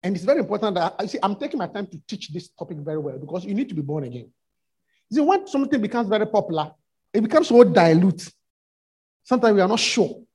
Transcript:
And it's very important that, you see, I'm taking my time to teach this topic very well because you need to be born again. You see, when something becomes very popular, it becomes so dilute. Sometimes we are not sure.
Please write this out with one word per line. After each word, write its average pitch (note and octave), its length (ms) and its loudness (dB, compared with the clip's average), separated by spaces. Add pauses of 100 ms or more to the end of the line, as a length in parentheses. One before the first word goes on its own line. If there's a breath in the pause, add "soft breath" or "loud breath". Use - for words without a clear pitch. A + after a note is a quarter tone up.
And F#3+ 120 -4
it's E3+ 100 -8
very C#4+ 140 2
important G3+ 380 -4
that, F3 260 -2
you G#3+ 60 -6
see, A3+ 140 -8
I'm G3+ 140 -2
taking C#4+ 220 -8
my F3+ 80 -6
time G3+ 220 -10
to D#3 180 -18
teach - 220 -12
this D#3 220 -12
topic E3+ 280 -14
very D#3 200 -8
well C3+ 200 -8
because D#3 260 -10
you G3+ 100 -6
need A#3+ 160 -4
to - 40 -10
be D3+ 80 -6
born C#3+ 220 -6
again. A#2+ 260 -14 (800)
You A3 60 -4
see, D#4 40 2
when F#4+ 260 2
something C#4 340 -2
becomes G#3+ 280 -4
very G#3+ 180 0
popular, D#3+ 440 -2 (420)
it A3+ 100 0
becomes D#4 260 2
so A#3+ 160 10
dilute. F3 680 4 (920)
Sometimes A#3 300 2
we G3 60 4
are F#3 80 4
not A3 120 0
sure. - 420 -2 (120)